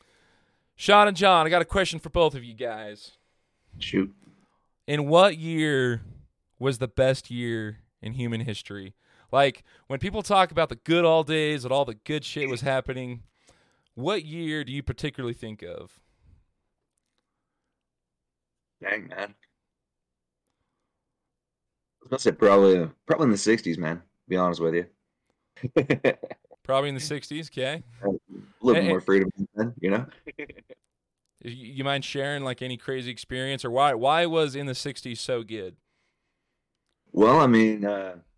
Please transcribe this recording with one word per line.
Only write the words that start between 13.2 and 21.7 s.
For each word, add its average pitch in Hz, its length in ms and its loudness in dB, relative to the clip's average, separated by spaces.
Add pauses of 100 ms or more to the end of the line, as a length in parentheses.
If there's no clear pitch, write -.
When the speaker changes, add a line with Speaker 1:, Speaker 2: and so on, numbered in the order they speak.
Speaker 1:
what 165 300 -4
year 156 400 -8
do 123 80 -12
you 139 100 -8
particularly 123 520 -8
think 110 280 -16
of? 87 380 -16 (2750)
Speaker 2:
Dang, 98 240 -6
man. 90 140 -14
I 104 140 -10 (2750)